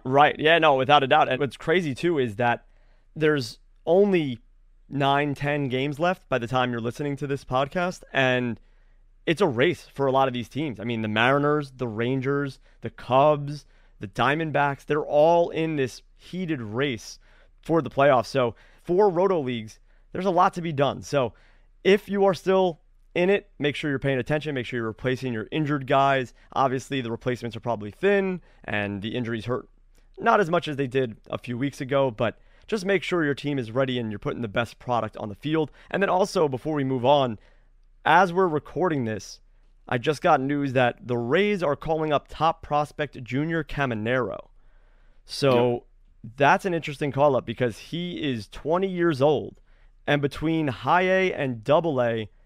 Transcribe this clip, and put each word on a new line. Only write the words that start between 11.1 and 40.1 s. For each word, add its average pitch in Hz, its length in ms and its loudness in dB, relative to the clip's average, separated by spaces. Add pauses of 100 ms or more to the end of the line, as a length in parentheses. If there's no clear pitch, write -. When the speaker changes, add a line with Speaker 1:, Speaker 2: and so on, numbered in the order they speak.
Speaker 1:
the 127 160 -6
Rangers, 131 720 -2 (220)
the 117 80 -10
Cubs, 143 760 0 (360)
the 110 80 -10
Diamondbacks, 143 760 0
they're 151 200 -2
all 165 440 4
in 160 280 -2
this 131 240 -4 (160)
heated 160 440 -6
race 117 560 -6 (440)
for 165 200 2
the 160 80 -8
playoffs. 135 380 4
So 123 260 0 (300)
for 190 260 4
Roto 180 300 2
Leagues, 120 400 -6 (320)
there's 185 160 -4
a 196 40 2
lot 180 220 4
to 180 80 -8
be 165 120 -6
done. 131 280 0
So 123 320 -2 (500)
if 196 240 4
you 196 180 0
are 190 100 4
still 185 460 0 (340)
in 180 160 2
it, 202 260 -2
make 143 180 -2
sure 156 140 -6
you're 139 80 -2
paying 135 220 -2
attention, 147 340 -4
make 127 140 -6
sure 127 100 -8
you're 113 80 -4
replacing 127 480 -4
your 110 180 -6
injured 147 360 -2
guys. 135 480 2 (180)
Obviously, 131 480 -2
the 117 80 -8
replacements 117 480 -6
are 110 40 -12
probably 107 280 -6
thin, 190 520 0 (240)
and 101 360 -4
the 120 140 -6
injuries 117 300 -6
hurt 120 220 -6 (500)
not 233 220 2
as 180 100 2
much 170 180 0
as 147 100 -6
they 139 100 -2
did 123 300 -2 (120)
a - 80 -6
few 123 200 -8
weeks 135 240 -6
ago, 135 280 0
but 110 280 -4 (300)
just 208 180 -4
make 196 180 0
sure 170 220 -2
your 143 80 0
team 143 260 -4
is 110 120 -6
ready 127 280 -2
and 110 120 -4
you're 104 80 -8
putting - 220 -6
the 117 60 -6
best 113 320 -4
product 113 380 -4
on 110 100 -8
the 101 80 -12
field. 156 360 -4 (200)
And 185 100 -2
then 190 80 2
also, 180 380 2
before 139 260 -4
we 143 120 -2
move 131 180 -2
on, 131 340 4 (680)
as 175 260 6
we're 185 160 2
recording 151 580 -2
this, - 360 -8 (480)
I 123 80 -2
just 139 240 -2